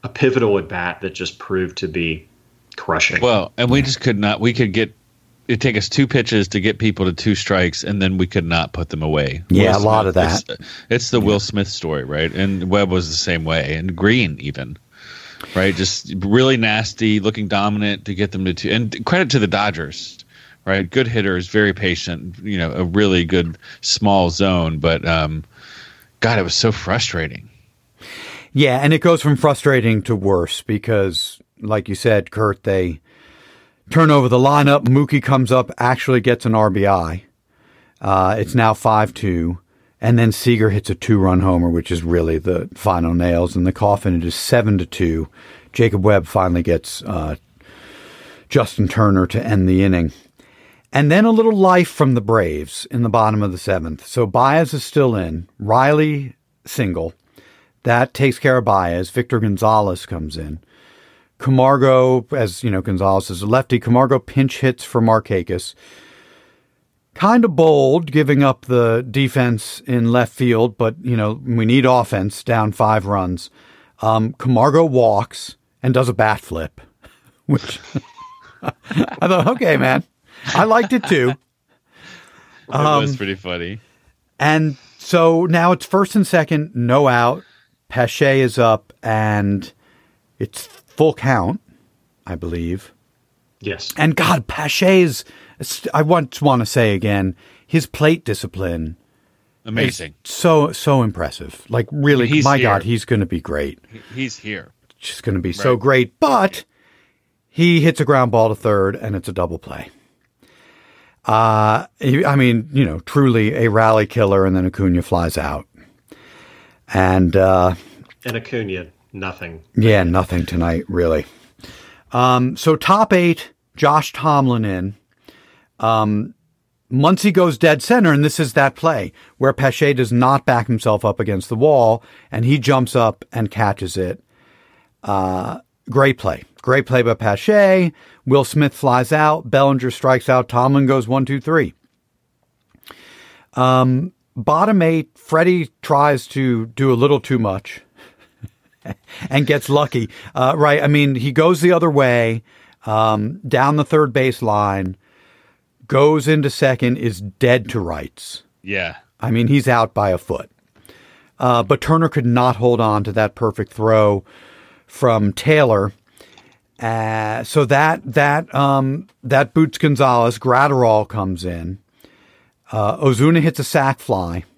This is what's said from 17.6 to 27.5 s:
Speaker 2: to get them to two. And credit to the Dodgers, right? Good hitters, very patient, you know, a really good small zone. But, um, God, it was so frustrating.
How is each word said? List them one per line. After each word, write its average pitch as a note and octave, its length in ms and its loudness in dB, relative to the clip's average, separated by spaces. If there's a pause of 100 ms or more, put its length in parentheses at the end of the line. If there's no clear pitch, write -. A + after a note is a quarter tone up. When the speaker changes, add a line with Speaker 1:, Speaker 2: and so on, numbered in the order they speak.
Speaker 2:
to G2+ 100 -8
get F#2+ 160 -4
them F#2+ 140 -6
to F#2 100 -2
two. - 160 -6
And A2+ 340 -4
credit F3 260 0
to C#3 100 2
the G#2 80 2
Dodgers, E2+ 760 -6 (400)
right? F#2+ 240 -2
Good B2 200 0
hitters, F#2+ 400 -2
very G#2 260 2
patient, F2 680 -6
you G2+ 140 -8
know, E2 160 -4
a F2+ 120 -2
really F#2 400 2
good E2+ 340 -2 (220)
small G2 500 0
zone. E2+ 480 -2
But, D#2+ 280 -2
um, D#2 360 -2 (800)
God, A2+ 180 0
it G2 60 0
was F2 100 -6
so A2+ 160 0
frustrating. F2+ 800 -6 (1040)